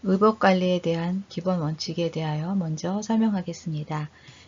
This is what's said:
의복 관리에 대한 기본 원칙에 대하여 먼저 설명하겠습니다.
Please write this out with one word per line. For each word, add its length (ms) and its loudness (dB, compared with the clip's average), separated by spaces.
의복 360 4
관리에 400 4
대한 480 -2
기본 320 -2
원칙에 520 -2
대하여 440 -2
먼저 460 -2
설명하겠습니다. 1080 -2